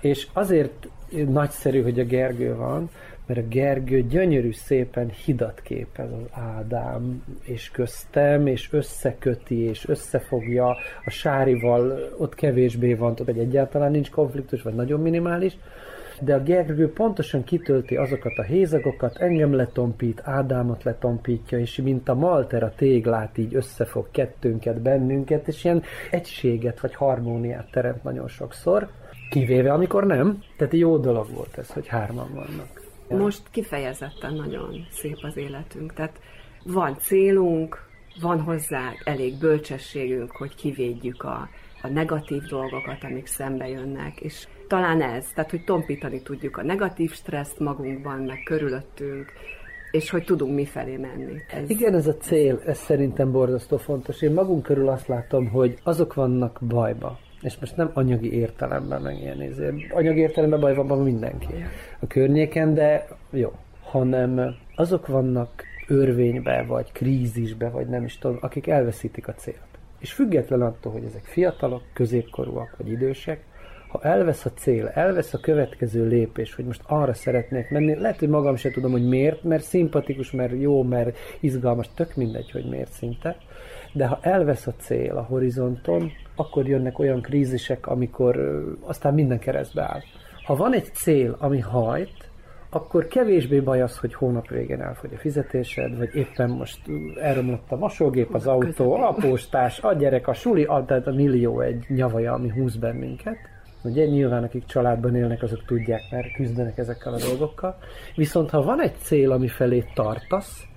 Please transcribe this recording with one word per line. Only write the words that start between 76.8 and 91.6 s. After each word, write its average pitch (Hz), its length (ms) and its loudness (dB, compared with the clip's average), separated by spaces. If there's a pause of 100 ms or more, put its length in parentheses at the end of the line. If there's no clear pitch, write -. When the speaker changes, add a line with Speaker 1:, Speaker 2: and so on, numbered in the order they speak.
Speaker 1:
arra 147 260 2
szeretnék 127 580 -2
menni, 151 240 2
lehet, 202 240 0
hogy 151 100 0
magam 143 280 4
se 127 140 -2
tudom, 127 200 -2
hogy 123 180 2
miért, 135 340 2
mert 160 200 2
szimpatikus, 147 680 0
mert 127 300 -2
jó, 143 220 4
mert 120 360 0 (220)
izgalmas, 123 540 0
tök 170 200 -2
mindegy, 117 360 -4
hogy - 140 -6
miért - 260 -6
szinte, 120 460 -6 (560)
de 135 140 2
ha 135 160 0
elvesz 165 440 2
a 120 120 -4
cél 120 380 -2
a - 60 -2
horizonton, 127 880 0 (260)
akkor 143 320 0
jönnek 127 300 0
olyan 135 220 2
krízisek, 131 680 0
amikor, 123 500 2
ö, 73 440 -2
aztán 143 340 0
minden 135 240 4
keresztbe 135 440 -2
áll. - 180 -4 (440)
Ha 143 100 0
van 214 200 2
egy - 200 0
cél, 131 440 2
ami 139 220 2